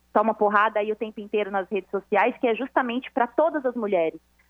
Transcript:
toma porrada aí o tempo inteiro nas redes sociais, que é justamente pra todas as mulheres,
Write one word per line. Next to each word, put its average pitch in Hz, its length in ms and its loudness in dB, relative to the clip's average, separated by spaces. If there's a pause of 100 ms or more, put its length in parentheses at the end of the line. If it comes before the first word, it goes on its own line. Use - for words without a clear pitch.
(120)
toma 214 220 2
porrada 214 460 2
aí 214 100 -2
o 214 60 -4
tempo 214 240 -10
inteiro 208 320 -4
nas 196 180 -2
redes 196 220 -4
sociais, 202 480 0
que 254 80 2
é 226 80 0
justamente 247 560 -2
pra 240 160 0
todas 302 360 0
as 254 120 -2
mulheres, 185 440 0 (300)